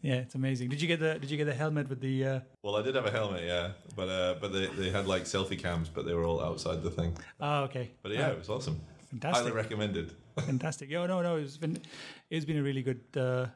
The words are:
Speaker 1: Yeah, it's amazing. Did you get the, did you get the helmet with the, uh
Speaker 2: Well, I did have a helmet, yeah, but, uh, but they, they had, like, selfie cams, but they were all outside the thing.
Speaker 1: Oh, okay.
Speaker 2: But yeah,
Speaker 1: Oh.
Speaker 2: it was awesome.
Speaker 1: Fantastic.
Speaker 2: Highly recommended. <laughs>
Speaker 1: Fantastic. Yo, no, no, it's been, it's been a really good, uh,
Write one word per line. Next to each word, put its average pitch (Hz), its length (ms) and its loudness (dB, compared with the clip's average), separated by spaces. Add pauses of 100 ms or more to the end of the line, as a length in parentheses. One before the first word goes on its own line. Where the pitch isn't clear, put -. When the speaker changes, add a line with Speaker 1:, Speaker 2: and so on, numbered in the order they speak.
Speaker 1:
Yeah, 139 160 2
it's 127 180 -6
amazing. 131 320 0
Did 143 120 -2
you 170 60 2
get 165 140 2
the, 160 180 2
did 139 100 -6
you 151 80 -2
get 147 100 2
the 147 80 0
helmet 147 340 0
with 131 120 -4
the, 131 240 0
uh 135 160 2 (220)
Speaker 2:
Well, 104 140 0
I 107 60 4
did 131 120 0
have 123 120 2
a 101 40 4
helmet, 101 340 0
yeah, 87 260 0 (260)
but, 95 120 -2
uh, 92 320 2
but 101 120 -2
they, 95 140 2
they 92 240 0
had, 98 180 2
like, 92 160 2
selfie 95 360 0
cams, 85 280 0
but - 180 -4
they 85 80 0
were 85 100 2
all 85 160 2
outside 82 440 -2
the 85 80 0
thing. 82 240 0 (240)
Speaker 1:
Oh, 143 240 2
okay. 127 260 -6 (140)
Speaker 2:
But 101 80 -2
yeah, 135 160 2
Speaker 1:
Oh. 127 60 2
Speaker 2:
it 82 40 -4
was 87 100 -10
awesome. 131 320 -2 (300)
Speaker 1:
Fantastic. 123 320 2
Speaker 2:
Highly 120 140 0
recommended. 104 560 0 (140)
<laughs> - 200 -6
Speaker 1:
Fantastic. 139 440 -2
Yo, 170 160 0
no, 185 140 2
no, 175 180 2
it's 143 180 -4
been, 160 220 -2 (520)
it's 160 140 0
been 156 140 2
a 147 40 4
really 135 200 2
good, 123 180 0 (160)
uh, 127 380 2